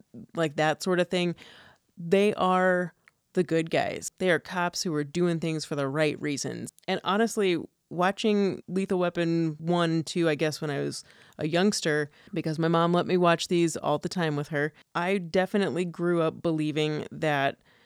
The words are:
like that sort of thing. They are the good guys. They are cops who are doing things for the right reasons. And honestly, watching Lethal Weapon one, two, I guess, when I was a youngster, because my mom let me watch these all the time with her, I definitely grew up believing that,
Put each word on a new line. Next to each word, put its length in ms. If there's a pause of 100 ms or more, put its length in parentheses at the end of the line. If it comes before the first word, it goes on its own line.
(360)
like 200
that 280
sort 160
of 100
thing. 260 (640)
They 380
are 580 (400)
the 100
good 260
guys. 500
They 120
are 80
cops 440
who 120
are 80
doing 360
things 260
for 100
the 120
right 340
reasons. 500 (160)
And 160
honestly, 540 (320)
watching 800
Lethal 320
Weapon 600
one, 440
two, 260
I 60
guess, 260
when 100
I 80
was 240 (340)
a 100
youngster, 640 (240)
because 260
my 80
mom 260
let 140
me 100
watch 300
these 300
all 200
the 120
time 260
with 140
her, 240 (220)
I 220
definitely 680
grew 360
up 200
believing 680
that, 460 (280)